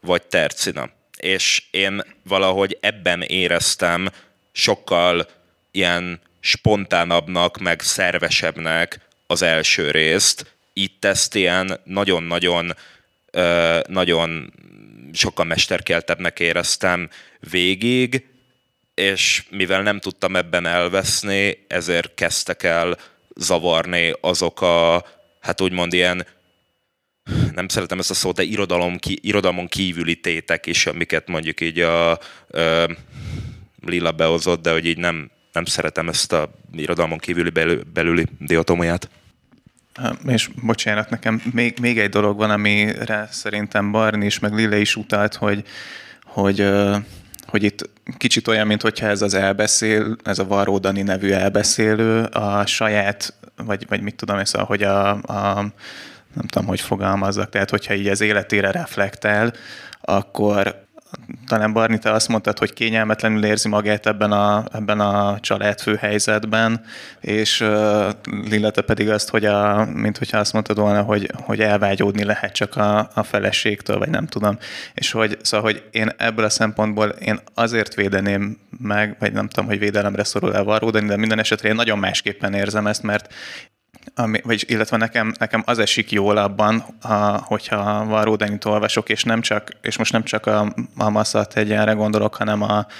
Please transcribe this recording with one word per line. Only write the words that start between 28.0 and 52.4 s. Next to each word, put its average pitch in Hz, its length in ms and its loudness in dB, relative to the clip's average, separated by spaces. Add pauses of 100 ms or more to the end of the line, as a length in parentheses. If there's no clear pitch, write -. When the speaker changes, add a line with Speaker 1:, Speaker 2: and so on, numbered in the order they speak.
Speaker 1:
a 95 40 -6
szót, 90 220 -2
de 104 60 0
irodalom 90 560 0
ki-, - 240 -4
irodalmon 92 440 0
kívüli 85 540 -2
tétek 82 460 -4
is, 82 200 0
amiket 82 420 -2
mondjuk 80 320 -6
így 82 200 -2
a, 85 380 2 (300)
ö, 82 360 2 (1000)
Lila 85 260 0
behozott, 82 500 0
de 82 100 2
hogy 82 140 0
így 82 120 0
nem, 82 320 -4 (220)
nem 85 120 -2
szeretem 82 440 -2
ezt - 240 -2
a 78 180 0 (220)
irodalmon 80 460 -2
kívüli 85 320 -2
belü-, 82 320 0 (100)
belüli 82 340 2 (120)
diotómiát. 85 720 0 (920)
Speaker 2:
Ö, 131 320 -6
és 113 200 0 (120)
bocsánat, 110 480 -2
nekem 113 320 -2 (100)
még, 120 280 0
még 120 180 2
egy 104 120 2
dolog 104 260 2
van, 107 140 2
amire 104 800 0
szerintem 104 600 -2
Barni 107 360 2
is, 101 120 -2
meg 104 160 -2
Lila 107 220 2
is 104 200 2
utalt, 104 380 0
hogy, 104 300 -2 (600)
hogy, 98 360 0
ö, 101 360 4 (500)
hogy 104 160 0
itt - 280 -2 (260)
kicsit - 320 0
olyan, 107 180 4
mint 107 160 2
hogyha 113 240 0
ez 104 160 2
az 98 120 2
elbeszél-, 107 880 2
ez 95 160 -2
a 95 60 0
Varró 98 340 2
Dani 98 240 0
nevű 98 280 0
elbeszélő 107 920 2
a 101 440 0